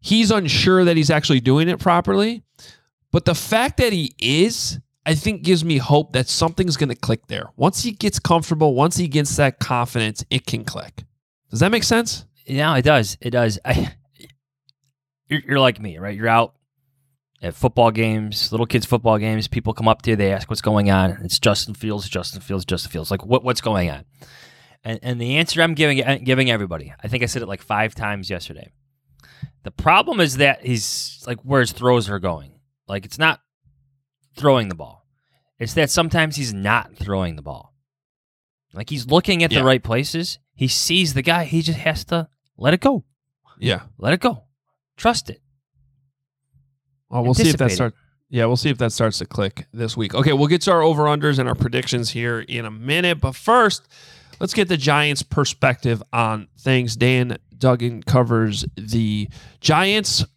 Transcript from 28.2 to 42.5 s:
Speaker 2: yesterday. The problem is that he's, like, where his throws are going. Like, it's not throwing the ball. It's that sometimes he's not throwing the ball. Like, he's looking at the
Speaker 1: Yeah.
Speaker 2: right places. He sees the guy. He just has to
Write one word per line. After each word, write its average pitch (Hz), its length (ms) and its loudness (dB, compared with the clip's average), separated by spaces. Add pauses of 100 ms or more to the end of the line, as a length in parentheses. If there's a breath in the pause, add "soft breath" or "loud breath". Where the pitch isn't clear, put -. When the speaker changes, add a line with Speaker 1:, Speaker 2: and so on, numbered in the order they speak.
Speaker 2:
yesterday. - 420 -12 (880 loud breath)
The - 80 -12
problem 220 480 2
is 143 200 0
that 139 260 2
he's, - 640 -4
like, 120 160 -8
where 135 180 2
his 120 120 0
throws 120 360 2
are 101 100 -4
going. 82 340 -6 (340)
Like, 98 180 -8
it's - 140 -16
not 160 240 0 (920)
throwing 131 360 2
the 87 40 -6
ball. - 320 -16 (520)
It's 117 160 -8
that 156 160 2
sometimes 160 460 0
he's 123 180 -6
not 101 420 -2
throwing 95 400 -4
the 76 60 -18
ball. 71 320 -16 (1000)
Like, 101 160 -14
he's 135 180 -8
looking 170 360 4
at 160 80 2
the - 60 2
Speaker 1:
Yeah. 135 80 4
Speaker 2:
right 131 180 6
places. 147 560 -4 (160)
He 131 140 -2
sees 175 440 0
the 135 80 0
guy. 170 240 0
He 160 160 0
just 160 200 -4
has 156 260 -4
to 170 220 -2 (280)